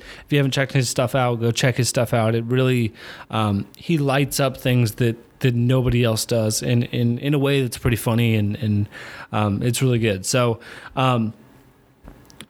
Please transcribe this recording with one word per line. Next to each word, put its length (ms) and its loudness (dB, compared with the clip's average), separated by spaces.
If 80 -4
you 60 4
haven't 120 2
checked 220 -2
his 160 2
stuff 260 0
out, 240 0
go 120 2
check 260 0
his 100 0
stuff 260 0
out. 220 2
It 80 -2
really, 500 0
um, 360 0
he 200 -2
lights 440 0
up 160 -2
things 380 2
that, 200 0
that 160 2
nobody 480 2
else 220 0
does 360 0
in, 220 2
in, 360 0
in 140 -2
a 60 2
way 220 2
that's 160 -4
pretty 180 0
funny 400 2
and, 220 0
and, 320 0
um, 320 0
it's 180 -2
really 180 2
good. 260 0
So, 340 0
um, 360 0